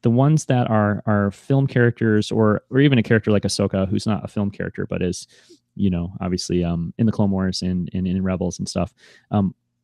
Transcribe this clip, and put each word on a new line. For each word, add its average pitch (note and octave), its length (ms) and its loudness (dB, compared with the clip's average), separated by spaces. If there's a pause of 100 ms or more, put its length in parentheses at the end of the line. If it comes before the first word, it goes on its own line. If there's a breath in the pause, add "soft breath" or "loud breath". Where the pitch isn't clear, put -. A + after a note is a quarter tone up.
the A#2+ 80 2
ones C#3 360 2
that B2 240 0
are, G#2 360 2
are G2+ 260 0
film C3+ 360 -2
characters A2+ 640 2
or, G#2+ 380 2
or B2+ 100 0
even C#3 200 6
a G#2+ 40 0
character A2 280 2
like G2+ 120 2
Ahsoka, G2 440 -2
who's G2+ 180 -2
not G#2 200 -2
a - 20 -8
film G2+ 240 -4
character, F#2+ 340 -8
but F2+ 160 -6
is, F#2 260 -4 (480 soft breath)
you G2 140 0
know, F2 300 -4
obviously, F2+ 460 -2
um, E2+ 320 -4
in A2+ 80 2
the G#2+ 60 2
Clone G2+ 200 0
Wars F#2+ 300 -2
and, F2+ 320 -4
and F#2 140 -4
in F#2 160 -2
Rebels F#2 360 -4
and G2 80 -6
stuff, - 260 -4 (380 soft breath)
um, G2 220 0 (300)